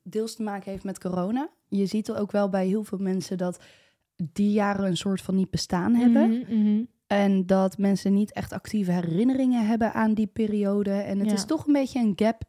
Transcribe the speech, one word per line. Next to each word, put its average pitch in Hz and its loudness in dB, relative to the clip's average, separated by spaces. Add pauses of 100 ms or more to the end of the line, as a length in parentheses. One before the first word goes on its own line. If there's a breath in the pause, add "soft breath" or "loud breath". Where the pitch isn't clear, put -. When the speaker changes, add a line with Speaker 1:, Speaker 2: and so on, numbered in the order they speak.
Speaker 1:
deels 220 -6
te 226 -8
maken 202 -8
heeft 190 -10
met 190 -10
corona. 190 -4 (180)
Je 196 0
ziet 214 -2
er 214 -4
ook 202 -4
wel 202 0
bij 190 0
heel 214 0
veel 202 -8
mensen 185 -2
dat 175 -6 (520 soft breath)
die 202 -2
jaren 202 0
een 180 0
soort 196 -2
van 190 -4
niet 190 0
bestaan 185 0
hebben. 233 6 (100)
Speaker 2:
Mhm, 233 -2
mhm. 208 2 (240)
Speaker 1:
En 202 2
dat 190 2
mensen 196 2
niet 202 0
echt - -8
actieve 190 -4
herinneringen 233 0
hebben 226 0
aan 220 2
die 208 0
periode. 202 0
En 196 -2
het 214 0
Speaker 2:
Ja. 208 2
Speaker 1:
is 202 -2
toch 311 -2
een 294 4
beetje 269 0
een 214 2
gap 220 0